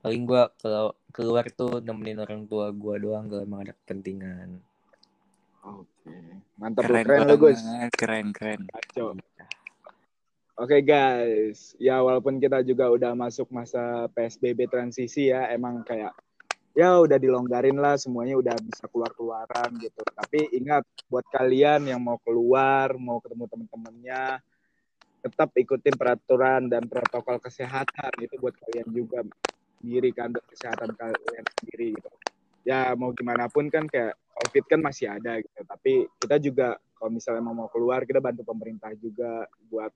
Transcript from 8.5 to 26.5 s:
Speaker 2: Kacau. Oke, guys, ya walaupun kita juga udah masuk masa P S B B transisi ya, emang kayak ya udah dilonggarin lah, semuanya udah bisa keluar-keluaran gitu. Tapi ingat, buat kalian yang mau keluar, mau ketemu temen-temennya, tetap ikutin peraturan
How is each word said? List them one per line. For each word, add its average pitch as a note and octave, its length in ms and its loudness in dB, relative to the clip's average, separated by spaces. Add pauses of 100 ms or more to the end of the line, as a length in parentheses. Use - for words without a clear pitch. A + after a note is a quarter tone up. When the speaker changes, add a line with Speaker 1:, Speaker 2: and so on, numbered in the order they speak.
Speaker 2:
Kacau. A2 480 -10 (1400)
Oke, C#3+ 240 6
guys, A#2+ 960 2
ya C3 240 4
walaupun C3 320 2
kita C3 240 2
juga B2+ 240 2
udah A#2+ 320 2
masuk B2 320 -6
masa A#2+ 640 -6
P A#2 160 -4
S - 80 -20
B B2 160 -2
B A#2+ 160 -2
transisi B2 640 0
ya, B2+ 160 -2
emang A#2+ 320 -4
kayak A2 320 -6 (560)
ya F3 320 6
udah D3 160 6
dilonggarin B2+ 640 2
lah, C#3+ 160 2
semuanya B2+ 400 -2
udah B2 240 2
bisa A2+ 240 -12
keluar-keluaran A#2 960 -4
gitu. A2 240 -10
Tapi D3 480 -2
ingat, C#3 320 0 (240)
buat B2 240 -2
kalian C3+ 560 6
yang B2+ 80 -2
mau A#2+ 240 -2
keluar, C3 720 4
mau B2 240 -6
ketemu A#2 320 -10
temen-temennya, A#2+ 880 -8 (880)
tetap C#3+ 320 2
ikutin C3 400 2
peraturan B2+ 720 2